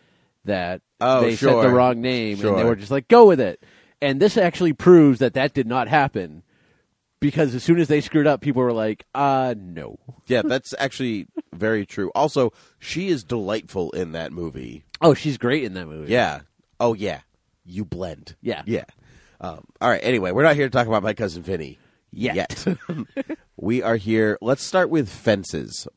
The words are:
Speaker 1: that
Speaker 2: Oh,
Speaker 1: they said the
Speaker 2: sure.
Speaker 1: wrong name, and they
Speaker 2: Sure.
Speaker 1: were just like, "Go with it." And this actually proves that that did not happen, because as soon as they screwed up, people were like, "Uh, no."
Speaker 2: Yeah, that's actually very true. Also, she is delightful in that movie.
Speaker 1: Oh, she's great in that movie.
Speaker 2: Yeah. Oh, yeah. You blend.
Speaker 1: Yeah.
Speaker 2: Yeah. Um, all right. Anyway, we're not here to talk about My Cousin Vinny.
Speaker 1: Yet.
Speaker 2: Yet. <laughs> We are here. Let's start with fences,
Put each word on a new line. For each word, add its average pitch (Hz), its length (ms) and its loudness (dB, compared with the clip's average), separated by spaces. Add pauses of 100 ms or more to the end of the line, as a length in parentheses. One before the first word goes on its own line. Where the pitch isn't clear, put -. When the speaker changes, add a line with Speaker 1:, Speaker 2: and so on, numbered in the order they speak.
(460)
Speaker 1:
that 92 360 -4 (200)
Speaker 2:
Oh, 127 200 4
Speaker 1:
they 117 140 2
said 131 200 2
the 113 80 4
Speaker 2:
sure. 127 100 4
Speaker 1:
wrong 123 280 4
name, 120 380 -2
and - 0 -
they 104 220 0
Speaker 2:
Sure. 117 40 2
Speaker 1:
were 117 100 2
just 101 160 -10
like, 139 180 -2
"Go 233 180 10
with 165 140 6
it." 92 220 -4 (380)
And 139 200 0
this 208 160 4
actually 175 360 2
proves 151 460 8
that 127 140 0
that 131 200 -2
did 123 140 -2
not 120 220 -2
happen, 92 540 0 (760)
because 143 340 0
as 123 100 -6
soon 170 160 4
as 151 100 0
they 147 100 2
screwed 147 280 0
up, 135 120 2
people 131 220 -2
were 123 120 2
like, 110 400 -4
"Uh, 131 440 0
no." 82 420 -14 (280)
Speaker 2:
Yeah, 120 140 2
that's - 380 -4
actually 123 480 -6 (260)
very 104 320 -2
true. - 300 -6
Also, 139 380 0 (260)
she 185 300 -6
is 143 160 -2
delightful 101 680 -6
in 85 220 -6
that 80 180 -10
movie. 71 540 -12 (160)
Speaker 1:
Oh, 160 120 6
she's 139 240 -4
great 135 280 -2
in 95 80 -8
that 90 140 -12
movie. 78 260 -10
Speaker 2:
Yeah. 82 280 0 (380)
Oh, 117 140 2
yeah. 92 280 -8 (440)
You 90 180 -8
blend. 87 580 -12
Speaker 1:
Yeah. 87 240 -8
Speaker 2:
Yeah. 107 200 -4 (560)
Um, 82 220 -12 (180)
all 120 80 2
right. 107 140 0
Anyway, 104 280 0
we're 120 120 2
not 156 120 4
here 143 120 0
to - 20 -12
talk 120 180 2
about 110 160 2
My 107 100 -2
Cousin 87 300 -6
Vinny. 80 340 -8 (340)
Speaker 1:
Yet. 101 240 -4 (300)
Speaker 2:
Yet. 185 120 -2
<laughs> 180 600 -10 (240)
We 117 220 -2
are 113 140 0
here. 107 440 0
Let's 123 220 -2
start 180 260 0
with 135 200 -2
fences, 87 760 -4 (120)